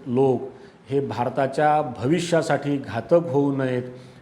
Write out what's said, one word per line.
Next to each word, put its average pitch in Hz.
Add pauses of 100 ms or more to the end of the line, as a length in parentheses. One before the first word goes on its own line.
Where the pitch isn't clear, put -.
लोक 127 (480)
हे 139
भारताच्या 135
भविष्यासाठी 147
घातक 165
होऊ 139
नयेत 127 (380)